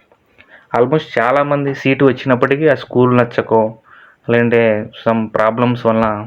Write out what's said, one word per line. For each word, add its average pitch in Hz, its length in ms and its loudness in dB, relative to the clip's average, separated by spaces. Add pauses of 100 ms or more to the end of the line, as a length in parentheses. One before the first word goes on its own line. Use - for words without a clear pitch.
(760)
almost 139 400 0
చాలామంది 139 640 0
సీటు 135 300 2
వచ్చినప్పటికీ 131 540 0 (100)
ఆ - 100 -6
స్కూల్ 123 340 2
నచ్చకో, 117 420 0 (680)
లేదంటే 117 300 2 (420)
some 113 180 0 (160)
ప్రాబ్లమ్స్ 120 520 0
వలన 113 180 0 (200)